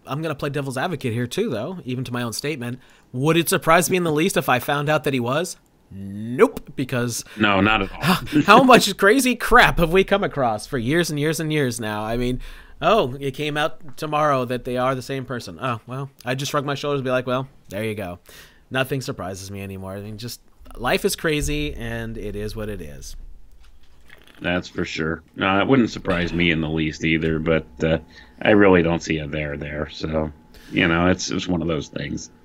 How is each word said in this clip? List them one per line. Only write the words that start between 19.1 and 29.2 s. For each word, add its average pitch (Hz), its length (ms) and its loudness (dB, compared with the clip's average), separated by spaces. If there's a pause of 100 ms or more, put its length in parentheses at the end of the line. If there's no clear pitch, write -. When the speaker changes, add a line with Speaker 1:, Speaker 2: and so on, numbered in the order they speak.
Speaker 1:
me 98 100 -10
anymore. 95 320 -10
I 101 80 -10
mean, 107 160 -12
just, 117 240 -12 (340)
life 156 300 -2
is 190 100 0
crazy, 147 600 -2
and 113 420 -8
it 101 180 -8
is 104 200 -8
what 107 140 -8
it 98 120 -10
is. 71 340 -14 (1300)
Speaker 2:
That's 87 260 -2
for - 160 -6
sure. 78 380 -4 (140)
No, 98 260 2
it 95 60 2
wouldn't 127 240 4
surprise 87 420 -2
me 85 160 4
in 82 100 2
the 78 100 -2
least 78 360 -2
either, 80 320 2
but, 80 300 0 (160)
uh, 80 160 2 (420)
I - 80 2
really 101 320 8
don't 82 220 0
see 78 160 -2
a 76 80 -8